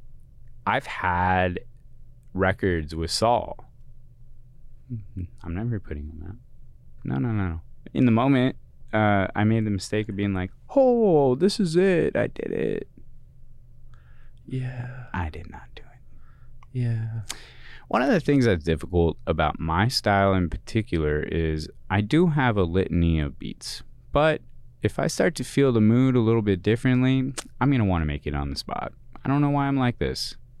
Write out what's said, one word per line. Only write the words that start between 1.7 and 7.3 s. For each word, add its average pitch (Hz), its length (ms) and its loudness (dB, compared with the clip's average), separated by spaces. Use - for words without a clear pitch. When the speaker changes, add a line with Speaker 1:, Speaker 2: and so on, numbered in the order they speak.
Speaker 1:
records 92 600 0
with 80 180 -4
Saul. - 460 0
I'm 82 120 -8
never 110 240 -4
putting 73 300 -10
him 78 180 -14
out. 87 80 -12
No, 131 120 -2
no, 131 140 0